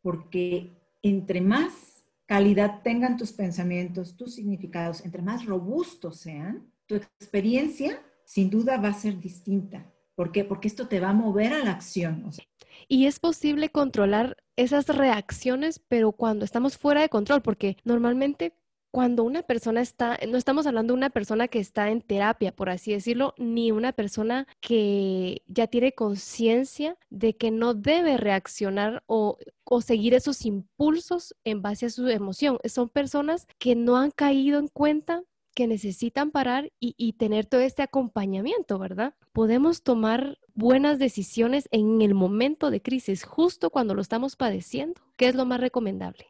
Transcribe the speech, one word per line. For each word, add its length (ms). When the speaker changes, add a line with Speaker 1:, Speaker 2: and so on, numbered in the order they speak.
Speaker 1:
porque 720
entre 380
más 640
calidad 580
tengan 320
tus 160
pensamientos, 840
tus 180
significados, 680
entre 180
más 220
robustos 720
sean, 520
tu 80
experiencia 1040
sin 240
duda 280
va 140
a 40
ser 240
distinta. 720
¿Por 160
qué? 140
Porque 240
esto 180
te 140
va 80
a 60
mover 380
a 120
la 80
acción, 540
o 40
sea. 140
Speaker 2:
Y 200
es 120
posible 520
controlar 640
esas 320
reacciones, 920
pero 320
cuando 320
estamos 340
fuera 220
de 80
control, 340
porque 400
normalmente 720
cuando 300
una 180
persona 380
está, 380
no 80
estamos 300
hablando 260
de 60
una 100
persona 400
que 100
está 320
en 120
terapia, 520
por 140
así 240
decirlo, 460
ni 340
una 220
persona 520
que 840
ya 200
tiene 280
conciencia 1040
de 260
que 160
no 220
debe 460
reaccionar 880
o, 320
o 160
seguir 320
esos 320
impulsos 1000
en 200
base 240
a 40
su 180
emoción. 560
Son 260
personas 560
que 180
no 200
han 140
caído 480
en 100
cuenta 540
que 120
necesitan 640
parar 480
y, 200
y 160
tener 320
todo 160
este 200
acompañamiento, 960
¿verdad? 360
Podemos 500
tomar 560
buenas 460
decisiones 720
en 320
el 100
momento 580
de 120
crisis, 420
justo 460
cuando 240
lo 80
estamos 340
padeciendo. 640
¿Qué 120
es 60
lo 120
más 140
recomendable? 680